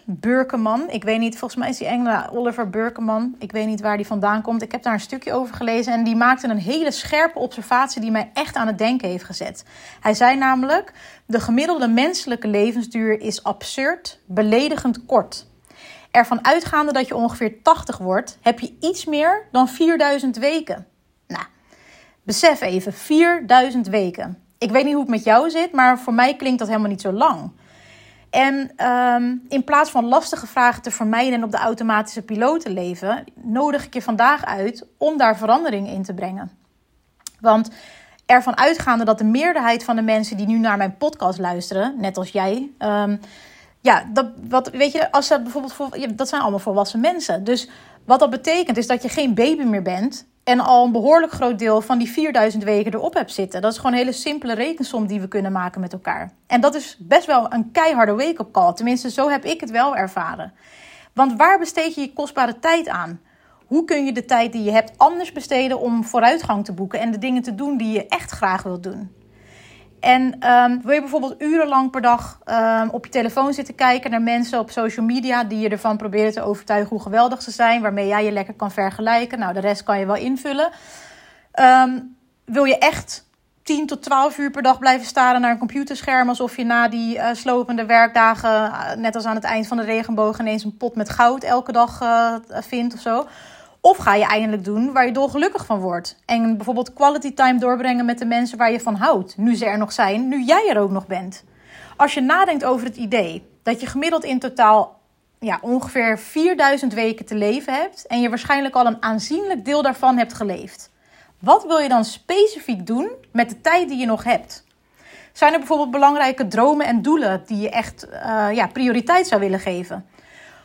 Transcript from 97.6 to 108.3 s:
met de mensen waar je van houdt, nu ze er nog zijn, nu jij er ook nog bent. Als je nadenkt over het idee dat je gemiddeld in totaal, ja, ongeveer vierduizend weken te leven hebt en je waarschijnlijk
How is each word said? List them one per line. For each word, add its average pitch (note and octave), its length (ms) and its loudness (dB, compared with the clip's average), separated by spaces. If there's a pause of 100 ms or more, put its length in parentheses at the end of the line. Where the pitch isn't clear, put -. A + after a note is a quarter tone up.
met A#3+ 120 -2
de A#3+ 80 -6
mensen A#3 320 -2
waar A3+ 140 4
je A#3 80 -2
van A#3 160 -2
houdt, G3+ 420 0
nu A3+ 180 2
ze A#3 100 -2
er G#3 120 -2
nog G#3 140 -2
zijn, A3 360 0
nu C4 160 -2
jij F4+ 260 4
er A3 100 2
ook G3+ 120 2
nog F#3+ 160 -4
bent. F#3 360 -8 (540)
Als C#4+ 160 2
je C#4+ 80 -2
nadenkt D#4+ 440 2
over B3+ 200 0
het A#3+ 100 -8
idee G3 540 -4 (140)
dat A#3 180 -2
je B3+ 60 -8
gemiddeld D#4+ 360 -2
in B3+ 160 -4
totaal, A3 600 2 (400)
ja, G3+ 220 -4
ongeveer A#3+ 580 -2
vierduizend C#4+ 760 0
weken A3+ 320 -2
te A3 100 -8
leven A3+ 380 -2
hebt E4+ 340 -6
en A#3+ 140 -2
je A#3+ 80 2
waarschijnlijk C4+ 460 -2